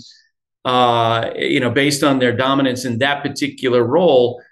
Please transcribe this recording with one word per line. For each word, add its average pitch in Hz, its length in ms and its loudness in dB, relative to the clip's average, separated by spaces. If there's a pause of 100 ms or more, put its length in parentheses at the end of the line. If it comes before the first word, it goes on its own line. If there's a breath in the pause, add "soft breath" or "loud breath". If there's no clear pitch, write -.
(640 soft breath)
uh, 117 720 0
you 139 240 -2
know, 123 100 0
based 143 320 0
on 139 160 2
their 123 160 0
dominance 131 500 -2
in 117 140 -4
that 143 240 -2
particular 123 600 -2
role, 131 680 2